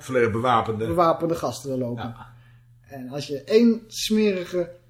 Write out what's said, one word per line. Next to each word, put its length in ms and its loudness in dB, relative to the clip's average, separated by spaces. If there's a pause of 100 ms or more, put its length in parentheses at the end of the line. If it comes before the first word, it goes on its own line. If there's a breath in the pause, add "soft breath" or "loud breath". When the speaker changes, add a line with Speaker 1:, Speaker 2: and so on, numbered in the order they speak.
Speaker 1:
Volledig 300 2
bewapende. 560 0
Speaker 2:
bewapende 480 2
gasten 380 -6
er 60 -4
lopen. 260 -6
Speaker 1:
Ja. 220 -12 (540 soft breath)
Speaker 2:
En 280 -16
als 180 -8
je 180 -8
één 420 6
smerige 840 -2 (200)